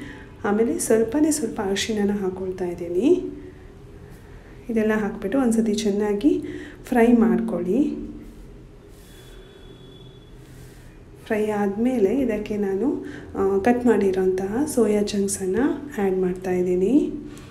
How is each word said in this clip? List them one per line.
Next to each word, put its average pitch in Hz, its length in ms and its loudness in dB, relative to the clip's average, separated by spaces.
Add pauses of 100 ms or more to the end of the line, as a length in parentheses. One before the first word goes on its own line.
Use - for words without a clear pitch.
(440)
ಆಮೇಲೆ 226 360 0
ಸ್ವಲ್ಪನೇ 247 520 2
ಸ್ವಲ್ಪ 226 300 -4
ಅರಿಶಿಣನ 202 500 0
ಹಾಕ್ಕೊಳ್ತಾ 185 540 -4
ಇದ್ದೀನಿ. 175 580 0 (1500)
ಇದೆಲ್ಲ 220 260 2
ಹಾಕ್ಬಿಟ್ಟು 202 440 -2
ಒಂದ್ಸತಿ 220 340 2
ಚೆನ್ನಾಗಿ 208 680 2 (400)
ಫ್ರೈ 233 240 4
ಮಾಡ್ಕೊಳ್ಳಿ. 190 920 4 (3250)
ಫ್ರೈ 214 220 -2
ಆದಮೇಲೆ 214 720 0
ಇದಕ್ಕೆ 214 380 -2
ನಾನು, 202 480 -2 (300)
ಆ, 196 220 2
ಕಟ್ 240 280 2
ಮಾಡಿರೋಂತಹ 196 800 2
ಸೋಯಾ 208 360 2
ಚಂಕ್ಸನ್ನು 202 880 -2 (100)
ಆ್ಯಡ್ 190 180 2
ಮಾಡ್ತಾಯಿದ್ದೀನಿ. 180 920 2 (400)